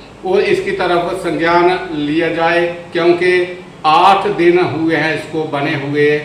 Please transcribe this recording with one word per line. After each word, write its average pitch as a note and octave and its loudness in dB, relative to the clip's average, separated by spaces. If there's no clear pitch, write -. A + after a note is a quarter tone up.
और G3+ 2
इसकी - 0
तरफ F3 -2
संज्ञान F3 0
लिया D#3 -2
जाए, E3+ -2
क्योंकि F3 0
आठ F#3 4
दिन E3+ 4
हुए D#3+ 0
हैं D3+ -2
इसको D#3 -6
बने D3 -4
हुए। C#3+ 0